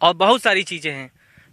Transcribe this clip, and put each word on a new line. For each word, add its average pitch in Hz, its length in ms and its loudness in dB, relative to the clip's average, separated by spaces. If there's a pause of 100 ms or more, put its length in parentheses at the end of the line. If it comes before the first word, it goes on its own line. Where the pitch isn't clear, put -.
और 175 120 4
बहुत 196 280 2
सारी 196 220 0
चीज़ें 156 280 -10
हैं। 135 200 -12 (420)